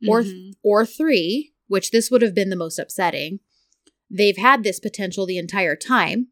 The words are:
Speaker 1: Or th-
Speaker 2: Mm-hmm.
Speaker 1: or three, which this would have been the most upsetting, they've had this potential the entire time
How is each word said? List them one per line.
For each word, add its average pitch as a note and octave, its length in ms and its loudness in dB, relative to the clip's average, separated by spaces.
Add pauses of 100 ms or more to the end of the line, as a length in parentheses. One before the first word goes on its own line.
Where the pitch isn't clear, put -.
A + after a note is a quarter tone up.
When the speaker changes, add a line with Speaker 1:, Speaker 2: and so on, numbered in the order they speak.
Speaker 1:
Or A3+ 160 4
th- G3+ 100 -6
Speaker 2:
Mm-hmm. F#3 180 -18 (120)
Speaker 1:
or G#3+ 220 4
three, A#3+ 680 0 (140)
which F#3+ 240 -2
this A3+ 200 2
would B3 100 6
have G#3 140 0
been G3 160 0
the F#3+ 40 -4
most E3 240 -6
upsetting, E3+ 600 -4 (720)
they've G3 260 2
had A#3 260 4
this F#3+ 160 -4
potential G3 460 -6
the F3+ 140 -6
entire E3+ 360 -2
time A#3 560 -2